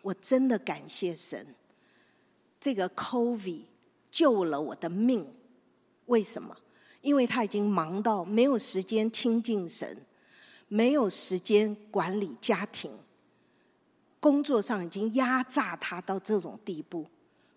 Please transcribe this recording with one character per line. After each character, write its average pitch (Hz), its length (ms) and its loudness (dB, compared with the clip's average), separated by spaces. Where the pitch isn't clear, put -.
我 190 120 -6
真 262 340 2
的 233 120 2
感 151 300 -8
谢 175 260 -4
神， 113 300 -10
这 277 140 -2
个 185 160 -2
covid 220 760 -2
救 247 340 4
了 151 160 0
我 151 160 -6
的 165 140 -6
命。 196 440 0
为 240 140 4
什 - 200 -8
么？ - 140 -16
因 285 140 2
为 254 120 4
他 233 160 0
已 208 40 0
经 208 180 0
忙 185 360 0
到 208 220 0
没 214 200 2
有 269 140 4
时 - 240 -2
间 220 300 0
亲 233 320 0
近 202 240 -2
神， - 380 -10
没 226 240 4
有 247 160 4
时 - 280 -2
间 208 380 4
管 185 280 0
理 190 200 -4
家 196 260 0
庭， 131 320 -10
工 285 200 6
作 277 200 2
上 202 240 -2
已 170 40 -10
经 214 260 -4
压 254 280 2
榨 202 320 -2
他 - 240 -8
到 190 180 -4
这 202 220 -2
种 170 240 -8
地 160 180 -8
步。 160 240 -10